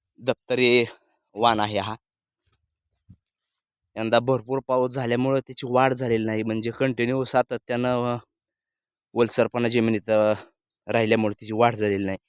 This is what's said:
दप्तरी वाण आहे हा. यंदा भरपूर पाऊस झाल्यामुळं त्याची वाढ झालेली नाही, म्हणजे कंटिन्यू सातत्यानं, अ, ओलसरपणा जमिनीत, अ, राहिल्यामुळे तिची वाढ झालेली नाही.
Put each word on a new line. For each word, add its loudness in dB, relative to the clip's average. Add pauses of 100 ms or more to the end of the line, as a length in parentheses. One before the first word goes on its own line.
(180)
दप्तरी 2 (480)
वाण 2
आहे -2
हा. -6 (2000)
यंदा 2
भरपूर -2
पाऊस 0
झाल्यामुळं 0
त्याची -8
वाढ 4
झालेली -2
नाही, -2
म्हणजे -4
कंटिन्यू -2
सातत्यानं, -2
अ, -6 (960)
ओलसरपणा 0
जमिनीत, 0
अ, 4 (540)
राहिल्यामुळे 0
तिची -10
वाढ 2
झालेली 0
नाही. -4 (120)